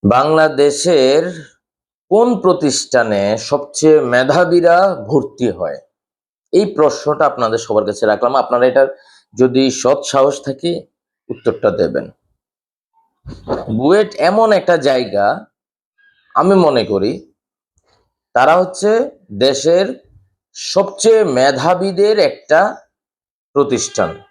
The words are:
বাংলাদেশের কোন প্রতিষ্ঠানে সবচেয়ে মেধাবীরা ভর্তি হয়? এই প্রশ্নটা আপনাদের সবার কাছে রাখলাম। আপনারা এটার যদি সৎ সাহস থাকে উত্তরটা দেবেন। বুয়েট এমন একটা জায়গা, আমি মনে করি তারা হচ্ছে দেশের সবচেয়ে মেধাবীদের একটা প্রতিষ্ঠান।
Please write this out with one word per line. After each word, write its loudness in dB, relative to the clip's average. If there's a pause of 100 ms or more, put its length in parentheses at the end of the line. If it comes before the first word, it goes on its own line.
বাংলাদেশের 2 (880)
কোন 2
প্রতিষ্ঠানে 0
সবচেয়ে 0
মেধাবীরা 2
ভর্তি -2
হয়? -8 (720)
এই 2
প্রশ্নটা 0
আপনাদের -2
সবার -2
কাছে -4
রাখলাম। 0
আপনারা 0
এটার 2 (500)
যদি 2
সৎ -2
সাহস 0
থাকে -8 (580)
উত্তরটা -4
দেবেন। -4 (1600)
বুয়েট 0
এমন 0
একটা 0
জায়গা, -2 (880)
আমি 2
মনে 2
করি -4 (1000)
তারা 4
হচ্ছে -2 (220)
দেশের 0 (680)
সবচেয়ে 0
মেধাবীদের 0
একটা 0 (760)
প্রতিষ্ঠান। -2 (200)